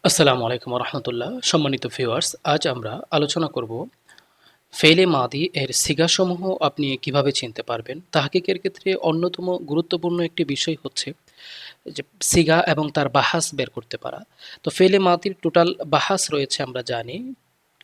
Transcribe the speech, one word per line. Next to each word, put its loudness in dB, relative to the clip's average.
আসসালামু 4
আলাইকুম -4
ওয়া -2
রাহমাতুল্লাহ। -6
সম্মানিত 0
ভিউয়ার্স, -2
আজ 0
আমরা -6
আলোচনা 0
করব -8
ফেলে 6
মাদি 0
এর -4
সিগাসমূহ 0
আপনি 0
কিভাবে 0
চিনতে -6
পারবেন। -8
তাহকিকের 0
ক্ষেত্রে -4
অন্যতম 0
গুরুত্বপূর্ণ -2
একটি -2
বিষয় -2
হচ্ছে -8
যে -10
সিগা 4
এবং 0
তার 0
বাহাস 0
বের -4
করতে -12
পারা। -12
তো -2
ফেলে 6
মাদির 2
টোটাল 4
বাহাস 2
রয়েছে -2
আমরা -6
জানি -8